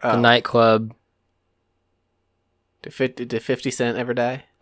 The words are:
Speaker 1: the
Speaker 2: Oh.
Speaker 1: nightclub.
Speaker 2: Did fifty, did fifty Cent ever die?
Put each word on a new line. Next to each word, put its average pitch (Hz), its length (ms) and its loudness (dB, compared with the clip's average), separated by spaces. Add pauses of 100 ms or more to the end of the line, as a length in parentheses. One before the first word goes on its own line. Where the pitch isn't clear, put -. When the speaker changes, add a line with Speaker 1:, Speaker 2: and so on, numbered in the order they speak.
Speaker 1:
the 120 140 0
Speaker 2:
Oh. 123 40 0
Speaker 1:
nightclub. 113 720 4 (1900)
Speaker 2:
Did - 120 -16
fifty, 123 320 -6
did 117 160 -6
fifty - 300 -6
Cent 120 260 -4
ever 123 160 -6
die? 123 300 -4 (180)